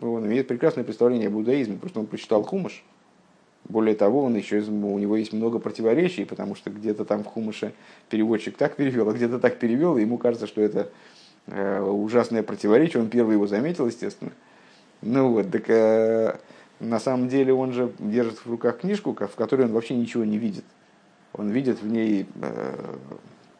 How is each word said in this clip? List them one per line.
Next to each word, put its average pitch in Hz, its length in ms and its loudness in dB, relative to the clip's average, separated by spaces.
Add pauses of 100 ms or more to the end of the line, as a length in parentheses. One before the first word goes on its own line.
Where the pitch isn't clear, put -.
он 117 240 -4
имеет 127 220 0
прекрасное 131 360 0
представление 117 440 2
об 101 80 -2
иудаизме, 113 420 0
просто 92 220 -10
он 107 80 -4
прочитал - 360 0
Хумаш. - 400 -6 (880)
Более 110 260 2
того, 110 280 4
он 123 120 0
ещё 104 220 -2
из-, 104 100 -2
у 101 320 -2
него 101 160 0
есть 110 180 -2
много 113 260 -2
противоречий, 113 680 0
потому 98 300 -8
что - 140 -12
где-то 107 360 -4
там 104 180 -2
в 104 40 -14
Хумаше 107 460 -8 (360)
переводчик 110 480 0
так 147 180 0
перевёл, 123 340 0
а 110 40 2
где-то 120 260 -2
так 123 200 4
перевёл, 135 380 2
и 113 40 4
ему 117 160 0
кажется, 117 280 0
что 104 160 -4
это, 104 280 0 (580)
э, 98 340 -4
ужасное 107 640 2
противоречие. 117 580 4
Он 110 80 0
первый 113 260 4
его 101 120 4
заметил, 127 400 0
естественно. - 460 -8 (680)
Ну 127 300 2
вот, 101 180 2
так, 107 200 -2
э, 113 680 4 (420)
на 113 200 -2
самом 127 280 0
деле 131 260 4
он 131 200 0
же 123 240 0
держит 110 480 -2
в 120 60 -10
руках 117 280 -2
книжку, 196 340 -2
ко-, 104 140 -4
в - 80 -18
которой 127 280 2
он 117 80 0
вообще 113 240 -2
ничего 117 300 0
не 107 120 0
видит. 107 280 -4 (680)
Он 104 160 -6
видит 120 320 0
в 107 60 -6
ней, 107 400 0 (140)
э, 65 540 -8 (640)